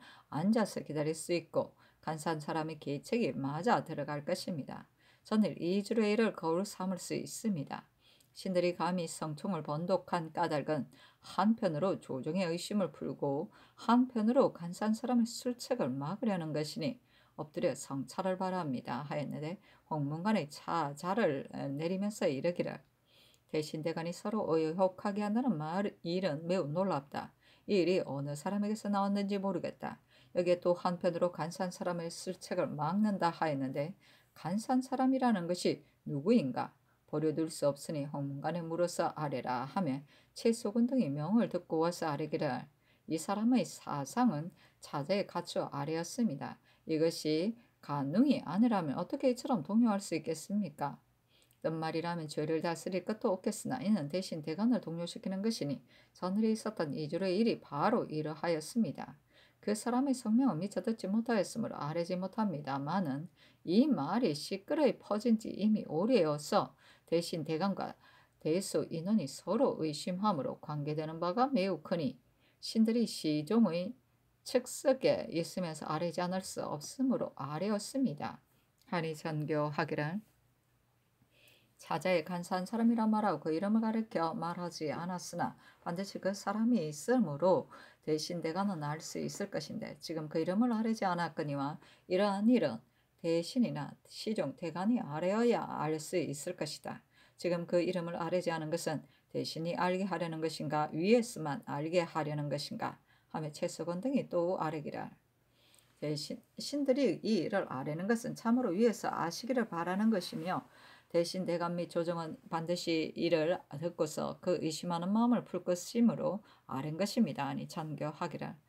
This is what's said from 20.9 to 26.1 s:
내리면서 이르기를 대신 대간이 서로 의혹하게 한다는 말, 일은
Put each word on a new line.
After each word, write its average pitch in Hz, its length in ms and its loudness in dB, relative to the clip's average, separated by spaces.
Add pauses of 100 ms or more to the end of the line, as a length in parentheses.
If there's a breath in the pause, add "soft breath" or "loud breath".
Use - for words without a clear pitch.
내리면서 190 500 -2
이르기를 160 540 -2 (680 soft breath)
대신 156 340 -2
대간이 165 280 -4
서로 180 460 0
의혹하게 185 640 0
한다는 208 360 2
말, 170 440 -2
일은 170 460 -2